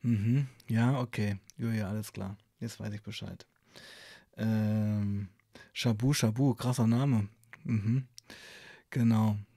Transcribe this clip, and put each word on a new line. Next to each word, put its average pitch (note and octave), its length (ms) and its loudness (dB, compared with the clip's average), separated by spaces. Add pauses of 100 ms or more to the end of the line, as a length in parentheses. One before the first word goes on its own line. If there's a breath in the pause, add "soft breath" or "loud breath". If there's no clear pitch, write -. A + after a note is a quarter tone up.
Mhm, A#2+ 460 2 (200 loud breath)
ja, A#2+ 320 2
okay. G#2 400 -2 (180)
Julia, A2 300 -2
alles G#2+ 240 -6
klar. G2 240 -8 (240)
Jetzt A#2 220 -10
weiß G#2 120 -6
ich G#2 80 -10
Bescheid. G2+ 460 -12 (880 loud breath)
Ähm, G#2+ 920 0 (420 loud breath)
Shabu, A#2+ 400 0
Shabu, C3 440 2
krasser A#2+ 320 0
Name. A#2 420 2 (340)
Mhm, A2+ 460 0 (800 loud breath)
genau. A2 480 4 (200)